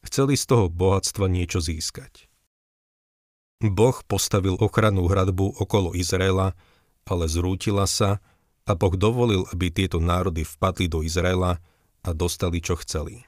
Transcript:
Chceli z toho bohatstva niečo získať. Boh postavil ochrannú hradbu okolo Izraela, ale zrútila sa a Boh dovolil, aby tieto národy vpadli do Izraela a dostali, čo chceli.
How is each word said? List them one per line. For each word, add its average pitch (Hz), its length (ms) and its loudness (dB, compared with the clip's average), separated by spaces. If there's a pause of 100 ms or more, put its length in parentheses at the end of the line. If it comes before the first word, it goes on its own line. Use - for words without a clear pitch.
Chceli 139 320 0
z - 120 -2
toho 113 200 4
bohatstva 95 600 0
niečo 90 360 -2
získať. - 640 -10 (1300)
Boh 110 440 2
postavil 95 560 0
ochrannú 107 480 2
hradbu 95 560 0
okolo 92 320 0
Izraela, 92 560 0 (560)
ale 87 160 0
zrútila 90 640 0
sa 98 320 0 (480)
a 104 80 0
Boh 92 200 0
dovolil, 110 560 2
aby 87 200 -2
tieto 92 280 0
národy 87 440 0
vpadli 92 480 -2
do 80 80 -2
Izraela 87 600 0 (440)
a 92 80 -4
dostali, 87 480 -2
čo 85 200 -4
chceli. - 480 -10